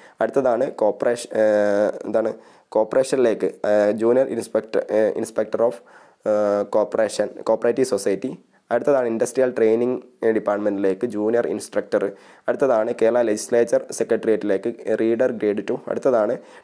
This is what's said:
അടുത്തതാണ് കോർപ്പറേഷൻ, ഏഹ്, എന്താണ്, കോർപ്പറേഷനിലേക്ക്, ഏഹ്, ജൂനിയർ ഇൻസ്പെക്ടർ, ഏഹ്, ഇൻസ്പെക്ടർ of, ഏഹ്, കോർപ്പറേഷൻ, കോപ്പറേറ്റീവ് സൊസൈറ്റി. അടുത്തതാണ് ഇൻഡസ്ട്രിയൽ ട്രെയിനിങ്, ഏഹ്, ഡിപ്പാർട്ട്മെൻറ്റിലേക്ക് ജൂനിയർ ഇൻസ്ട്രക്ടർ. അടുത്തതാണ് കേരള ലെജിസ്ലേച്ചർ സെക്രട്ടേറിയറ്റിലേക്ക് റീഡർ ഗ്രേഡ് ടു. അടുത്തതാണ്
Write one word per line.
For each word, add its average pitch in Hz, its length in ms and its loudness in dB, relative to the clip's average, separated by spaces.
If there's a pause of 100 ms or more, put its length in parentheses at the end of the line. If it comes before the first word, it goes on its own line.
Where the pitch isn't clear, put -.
(220)
അടുത്തതാണ് 120 500 0
കോർപ്പറേഷൻ, 120 580 -2 (100)
ഏഹ്, 104 640 2
എന്താണ്, 110 280 -2 (360)
കോർപ്പറേഷനിലേക്ക്, 117 760 0
ഏഹ്, 104 460 2
ജൂനിയർ 117 360 2
ഇൻസ്പെക്ടർ, - 640 -4
ഏഹ്, 107 260 2
ഇൻസ്പെക്ടർ 110 440 -4
of, 117 120 2
ഏഹ്, 104 880 -2
കോർപ്പറേഷൻ, 104 640 -2 (160)
കോപ്പറേറ്റീവ് 120 440 0
സൊസൈറ്റി. 104 500 -2 (340)
അടുത്തതാണ് 127 360 0
ഇൻഡസ്ട്രിയൽ 120 420 0
ട്രെയിനിങ്, 120 520 2 (220)
ഏഹ്, 113 100 2
ഡിപ്പാർട്ട്മെൻറ്റിലേക്ക് 101 720 0
ജൂനിയർ 110 420 -2
ഇൻസ്ട്രക്ടർ. 98 640 -2 (360)
അടുത്തതാണ് 120 540 2
കേരള 117 200 4
ലെജിസ്ലേച്ചർ 117 680 0
സെക്രട്ടേറിയറ്റിലേക്ക് 107 1080 -2
റീഡർ 117 320 2
ഗ്രേഡ് 104 380 -2
ടു. 127 180 -4
അടുത്തതാണ് 117 500 0 (260)